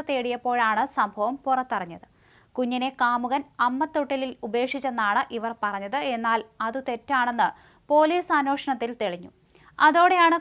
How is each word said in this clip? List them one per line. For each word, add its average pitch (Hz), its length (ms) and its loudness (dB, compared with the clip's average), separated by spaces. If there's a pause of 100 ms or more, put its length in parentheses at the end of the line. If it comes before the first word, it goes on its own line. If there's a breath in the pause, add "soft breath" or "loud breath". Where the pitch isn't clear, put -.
തേടിയപ്പോഴാണ് 240 720 0 (140)
സംഭവം 214 380 -2 (100)
പുറത്തറിഞ്ഞത്. 226 640 -4 (500 soft breath)
കുഞ്ഞിനെ 254 340 -2 (100)
കാമുകൻ 247 420 0 (240)
അമ്മത്തൊട്ടിലിൽ 269 640 -2 (140)
ഉപേക്ഷിച്ചെന്നാണ് 240 760 -2 (140)
ഇവർ 226 160 -6 (100)
പറഞ്ഞത്. 202 360 -4 (160)
എന്നാൽ 226 260 0 (260)
അതു 233 220 -4
തെറ്റാണെന്ന് 240 600 0 (420 soft breath)
പോലീസ് 311 480 4
അന്വേഷണത്തിൽ 269 520 -2 (100)
തെളിഞ്ഞു. 180 300 -4 (480 soft breath)
അതോടെയാണ് 339 640 6